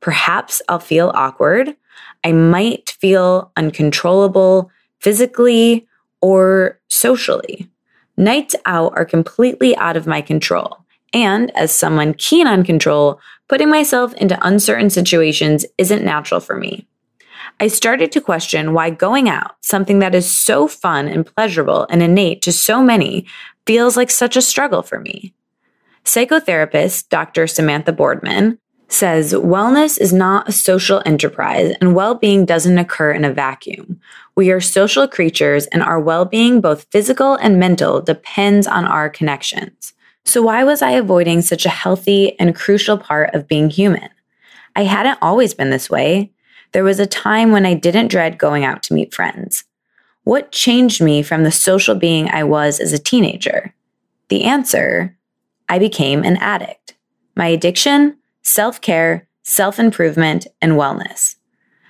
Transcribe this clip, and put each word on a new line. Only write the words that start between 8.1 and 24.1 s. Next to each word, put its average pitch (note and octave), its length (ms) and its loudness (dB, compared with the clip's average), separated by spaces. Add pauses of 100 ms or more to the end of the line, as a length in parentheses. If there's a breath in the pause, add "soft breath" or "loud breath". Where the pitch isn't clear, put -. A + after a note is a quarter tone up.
Nights B3+ 480 0
out E3+ 320 0
are E3+ 80 -2
completely A#3+ 720 0
out E3 220 -2
of D#3+ 80 -6
my D3+ 160 -2
control. - 560 -4 (360)
And A3+ 400 0
as - 200 -2
someone D#3 400 0
keen E4 320 2
on F#3+ 180 2
control, D3 560 2 (260 loud breath)
putting D4 220 2
myself C#4+ 460 0
into F#3 260 0
uncertain G3+ 480 0
situations D#3+ 800 0 (100)
isn't G3 260 0
natural - 380 -4
for - 160 -8
me. - 300 -12 (720 loud breath)
I G#3+ 60 0
started A3 460 0
to D4 80 -2
question D#3+ 520 -4
why E3 160 0
going A3 400 0
out, - 320 -4
something G3 380 0
that F#3 160 2
is F3+ 160 0
so - 360 2
fun D#3 400 -4
and D#3+ 200 -4
pleasurable F3 640 -2
and E3+ 120 2
innate F3 400 2
to F3 100 -2
so A#3 300 0
many, G#3 440 0 (400 loud breath)
feels A#3+ 280 2
like B3 160 0